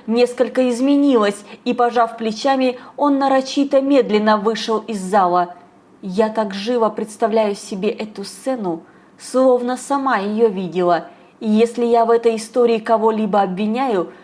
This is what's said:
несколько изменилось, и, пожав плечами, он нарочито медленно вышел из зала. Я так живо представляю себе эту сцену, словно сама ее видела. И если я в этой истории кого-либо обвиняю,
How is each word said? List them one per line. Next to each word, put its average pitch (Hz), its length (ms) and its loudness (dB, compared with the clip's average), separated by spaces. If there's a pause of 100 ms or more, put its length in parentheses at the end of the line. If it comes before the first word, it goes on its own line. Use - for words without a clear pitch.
несколько 247 640 0
изменилось, 254 720 2 (200)
и, 247 100 -2
пожав 233 420 0
плечами, 254 600 -2 (180)
он 277 220 2
нарочито 269 600 0
медленно 214 560 2
вышел 220 500 -2
из 214 140 -8
зала. 180 560 0 (440)
Я 202 280 -2
так 214 260 -4
живо 220 360 0
представляю 214 680 -2
себе 202 320 -6
эту 214 340 -8
сцену, 196 640 -6 (340)
словно 247 580 2
сама 269 420 -2
ее 214 300 0
видела. 175 580 0 (340)
И 226 100 -4
если 226 340 2
я 233 200 2
в 226 80 2
этой 233 240 2
истории 233 420 0
кого-либо 214 600 0
обвиняю, 208 720 -2 (120)